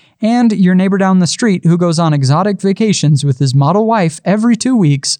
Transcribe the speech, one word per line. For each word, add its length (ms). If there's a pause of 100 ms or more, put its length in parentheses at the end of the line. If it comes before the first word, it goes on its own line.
(220)
and 300
your 240
neighbor 240
down 180
the 100
street 380
who 100
goes 220
on 160
exotic 480
vacations 640
with 140
his 160
model 320
wife 360
every 320
two 220
weeks 420